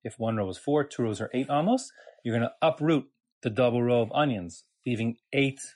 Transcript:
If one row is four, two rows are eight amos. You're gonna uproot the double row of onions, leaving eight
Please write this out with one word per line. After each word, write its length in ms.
If 160
one 180
row 140
is 80
four, 260
two 200
rows 160
are 120
eight 160
amos. 420
You're 120
gonna 240
uproot 480
the 60
double 340
row 200
of 100
onions, 520
leaving 320
eight 280